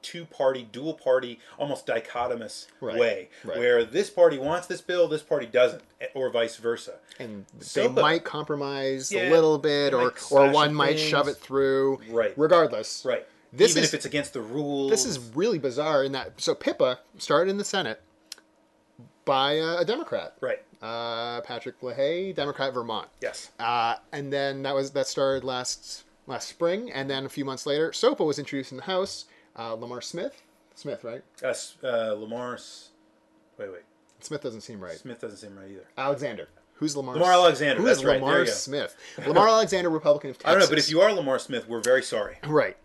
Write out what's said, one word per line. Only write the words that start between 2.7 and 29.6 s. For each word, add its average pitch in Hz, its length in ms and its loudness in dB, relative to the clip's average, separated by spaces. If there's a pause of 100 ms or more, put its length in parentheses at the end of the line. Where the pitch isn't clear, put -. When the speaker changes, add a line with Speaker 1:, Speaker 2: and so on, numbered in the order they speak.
Speaker 2:
Right, 113 180 -6
Speaker 1:
way, 107 320 0 (140)
Speaker 2:
right. 110 140 -6
Speaker 1:
where 120 260 4
this 123 280 -2
party 165 260 6
wants 156 300 -4
this 180 140 -6
bill, 175 260 2
this 151 160 -2
party 143 240 -2
doesn't, 123 340 4 (320)
or 131 160 -2
vice 117 280 -2
versa. 117 420 -6 (200)
Speaker 2:
And 107 260 -12 (120)
they - 80 -20 (220)
Speaker 1:
sopa. 127 120 2
Speaker 2:
might 165 240 4
compromise 139 880 -6
Speaker 1:
Yeah, 185 180 0
Speaker 2:
a - 20 6
little 160 260 6
bit, 143 340 0
Speaker 1:
they 131 60 2
Speaker 2:
or, 123 60 4
Speaker 1:
might 123 100 2
Speaker 2:
or - 60 -16
Speaker 1:
slash 139 340 6
Speaker 2:
one 147 160 6
Speaker 1:
some 151 60 -2
Speaker 2:
might 151 240 2
shove 151 260 0
Speaker 1:
things. 139 120 -4
Speaker 2:
it - 40 -20
through. 135 580 0 (100)
Speaker 1:
Right. 113 280 0
Speaker 2:
Regardless. 143 680 2
Speaker 1:
Right. 123 220 -2 (260)
Speaker 2:
This 165 200 6
Speaker 1:
Even 175 120 2
Speaker 2:
is, 156 60 2
Speaker 1:
if - 60 -2
it's - 100 -6
against 143 280 -4
the 127 80 -6
rules. 139 500 -2
Speaker 2:
this - 140 2
is 170 120 -6 (160)
really 185 240 0
bizarre 143 460 0
in 135 80 -2
that, 127 280 -8
so 165 140 -2
pippa - 460 -2 (180)
started 165 320 2
in 196 80 -2
the 202 60 -4
Senate 147 360 -4 (1200)
by 139 300 2
a, 160 240 -2
a 170 80 0
Democrat. 190 540 -6
Speaker 1:
Right. 123 220 -4 (240)
Speaker 2:
Uh, 117 560 -6
Patrick 120 400 -12
Leahy, 147 520 -2
Democrat, 139 400 -4
Vermont. 113 340 -6 (140)
Speaker 1:
Yes. - 380 -10
Speaker 2:
Uh, 117 360 0 (160)
and 143 200 -8
then 139 320 -2
that 139 120 -2
was, 135 160 -2
that 139 160 -2
started 135 360 -2
last, - 600 -8 (240)
last 127 200 -10
spring, 190 440 -4
and 135 180 -8
then 135 160 -4
a 127 40 -10
few 143 140 -8
months 131 220 -8
later, 151 260 0
sopa 214 340 2
was 147 120 0
introduced 139 340 -8
in 127 60 -12
the 127 60 -14
House. 190 420 -4 (320)
Uh, 113 160 -8